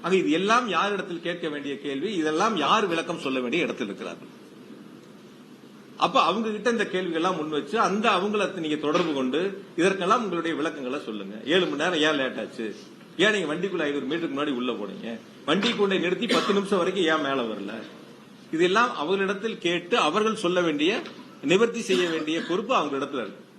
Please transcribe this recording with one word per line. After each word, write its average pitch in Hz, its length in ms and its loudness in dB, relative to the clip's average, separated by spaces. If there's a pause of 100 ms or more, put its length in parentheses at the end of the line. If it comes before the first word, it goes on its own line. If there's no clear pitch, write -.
ஆக 175 160 4
இது 147 180 2
எல்லாம் 226 280 4 (100)
யார் 202 180 2
இடத்தில் 170 320 -6
கேட்க 170 280 -4
வேண்டிய 139 280 -6
கேள்வி, 143 280 -4 (100)
இதெல்லாம் 165 340 2 (120)
யார் 208 260 4
விளக்கம் 165 320 -4
சொல்ல 131 200 0
வேண்டிய 135 220 0
இடத்தில் 117 240 -4
இருக்கிறார்கள்? 90 400 -10 (1700)
அப்ப 262 120 0 (120)
அவங்க 220 260 0
கிட்ட 208 200 -2
இந்த 208 180 0
கேள்விகள்லாம் 180 460 0
முன் 151 180 -4
வச்சு 143 200 -4 (100)
அந்த 208 200 0 (120)
அவங்கள 208 260 0 (200)
நீங்க 151 200 -2
தொடர்பு 165 320 2
கொண்டு 131 240 0 (400)
இதற்கெல்லாம் 190 440 2
உங்களுடைய 170 360 -2
விளக்கங்களை 147 380 -4 (100)
சொல்லுங்க. 101 260 -8 (200)
ஏழு 185 120 6
மணி 143 160 -4
நேரம் 170 240 2
ஏன் 151 140 4
லேட் 120 220 -2
ஆச்சு, 110 240 -6 (580)
ஏன் 214 100 6
நீங்க 175 160 0
வண்டிக்குள்ள 175 380 -2
ஐந்நூறு 139 220 -2
மீட்டருக்கு 156 260 -2
முன்னாடி 143 240 0
உள்ள 123 180 0
போனீங்க, 101 320 -8 (380)
வண்டி 202 320 2
கொண்டை 190 260 4
நிறுத்தி 180 300 0
பத்து 196 220 2
நிமிஷம் 196 240 2
வரைக்கும் 180 300 2
ஏன் 156 140 2
மேல 135 240 0
வரல, 101 240 -6 (840)
இதெல்லாம் 196 340 4 (120)
அவர்களிடத்தில் 196 640 -2
கேட்டு 175 320 0 (100)
அவர்கள் 208 380 2
சொல்ல 180 220 4
வேண்டிய, 151 260 2 (580)
நிவர்த்தி 226 380 4
செய்ய 180 240 4
வேண்டிய 156 240 -2 (120)
பொறுப்பு 208 300 0
அவங்க 143 200 -2
இடத்துல 139 260 -4
இருக்கு. 95 200 -16 (120)